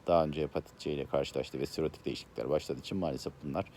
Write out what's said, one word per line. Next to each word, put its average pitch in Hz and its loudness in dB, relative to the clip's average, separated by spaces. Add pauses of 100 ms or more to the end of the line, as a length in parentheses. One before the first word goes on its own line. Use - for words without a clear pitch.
daha 85 8
önce 76 0
hepatit - -4
C 78 -2
ile 69 -2
karşılaştı 69 -2
ve 71 0
sirotik - -2
değişiklikler - -4
başladığı 76 0
için - -4
maalesef 73 -2 (120)
bunlar 76 -2 (100)